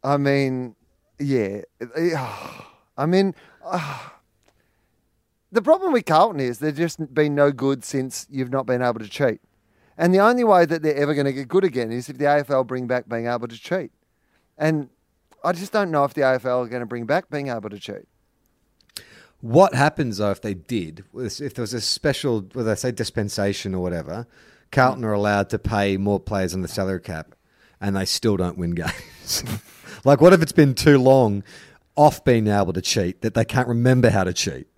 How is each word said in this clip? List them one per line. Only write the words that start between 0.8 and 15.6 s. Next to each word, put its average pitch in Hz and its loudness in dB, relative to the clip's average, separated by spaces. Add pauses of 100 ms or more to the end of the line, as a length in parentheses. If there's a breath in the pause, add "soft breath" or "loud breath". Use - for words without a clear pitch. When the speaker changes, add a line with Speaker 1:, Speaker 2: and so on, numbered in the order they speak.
Speaker 1:
yeah. 113 -2 (180)
<sighs> 135 -4 (680 loud breath)
I 143 -2
mean, 185 2 (300 soft breath)
uh, 156 -6 (1500 loud breath)
the 208 0
problem 339 2
with 233 0
Carlton 165 4
is 123 -4
they've 151 -4
just 156 -6
been 151 2
no 143 4
good 135 -2
since 131 -8
you've 131 -6
not 131 -4
been 123 -2
able 120 0
to 107 -12
cheat. 117 -2 (560)
And 175 2
the 190 4
only 240 4
way 185 6
that 156 -4
they're 151 0
ever 147 0
gonna 139 0
get 131 -8
good 190 2
again 123 -2
is 120 -8
if 127 -14
the 143 0
A 147 4
F 143 -4
L 131 2
bring 127 -6
back 123 -4
being 117 -6
able 120 -4
to 113 -16
cheat. 175 -8 (680)
And 151 -2 (520)
I 175 -2
just 180 -8